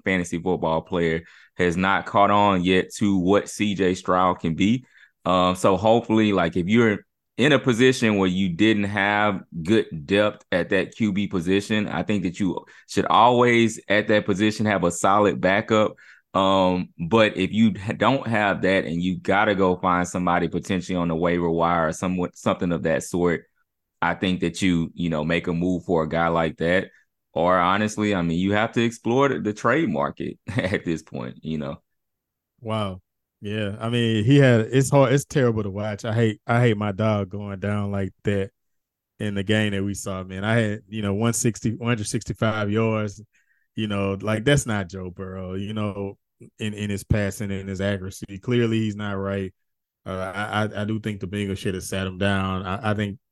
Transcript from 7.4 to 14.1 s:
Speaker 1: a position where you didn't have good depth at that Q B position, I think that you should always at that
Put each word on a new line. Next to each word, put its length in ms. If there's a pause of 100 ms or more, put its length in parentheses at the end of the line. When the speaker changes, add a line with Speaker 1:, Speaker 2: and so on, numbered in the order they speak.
Speaker 1:
a 80
position 580
where 100
you 220
didn't 360
have 560 (200)
good 240 (220)
depth 440
at 180
that 260
Q 180
B 140
position, 600
I 140
think 220
that 160
you 260 (220)
should 180
always 840
at 200
that 180